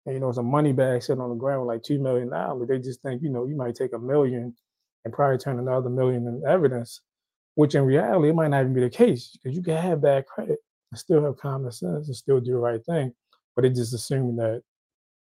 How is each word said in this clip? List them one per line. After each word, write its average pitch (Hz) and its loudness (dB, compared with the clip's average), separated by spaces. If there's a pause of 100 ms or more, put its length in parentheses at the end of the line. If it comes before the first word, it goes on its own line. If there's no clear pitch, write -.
and, 135 -6
you 131 -6
know, 131 -2
it's 120 -4
a 123 -2
money 143 2
bag 131 0
sitting 131 -2
on 123 -6
the 120 -6
ground 131 -2
with, 123 -4
like, 117 -10
two 143 -2
million 127 0
dollars. 131 -4
They 131 0
just 127 -10
think, 131 -6
you 156 -2
know, 123 -4
you 147 -6
might 123 -4
take 131 -4
a 117 -6
million 123 0 (500)
and 110 -10
probably 135 2
turn 127 -6
another 127 -2
million 127 0
in 120 -6
evidence, 135 0 (540)
which 147 4
in 143 4
reality, 147 4
it 165 4
might 160 2
not 139 4
even 131 2
be 127 2
the 123 2
case, 180 2
'cause 131 -6
you 180 -6
can 160 -2
have 170 -2
bad 139 4
credit - -4 (320)
and 110 -16
still 156 2
have 139 -2
common 135 -6
sense 156 -6
and 131 -8
still 135 0
do 123 -2
the 127 0
right 120 -2
thing. 143 -2 (420)
But - 0
they 127 8
just 123 0
assume 123 -2
that 113 -2 (600)